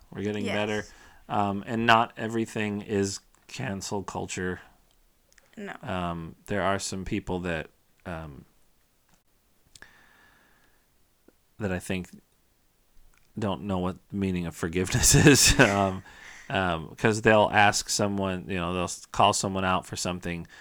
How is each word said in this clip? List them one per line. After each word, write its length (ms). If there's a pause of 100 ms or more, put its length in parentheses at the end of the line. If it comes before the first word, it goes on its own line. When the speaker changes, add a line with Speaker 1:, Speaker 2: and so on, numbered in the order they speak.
(100)
Speaker 1:
We're 120
getting 240
Speaker 2:
Yes. 100
Speaker 1:
better, 280 (440)
um, 380
and 200
not 300
everything 640
is 380 (260)
cancel 560
culture. 580 (960)
Speaker 2:
No. 260
Speaker 1:
Um, 540 (100)
there 160
are 160
some 260
people 360
that, 280 (380)
um, 400 (3000)
that 140
I 60
think 300 (1300)
don't 240
know 160
what 180 (140)
the 60
meaning 300
of 100
forgiveness 580
<laughs> 120
is, 340
um, 420 (460)
um, 480
'cause 260
they'll 300
ask 360
someone, 600
you 80
know, 180
they'll 100
s-, 220
call 260
someone 320
out 220
for 100
something, 500 (140)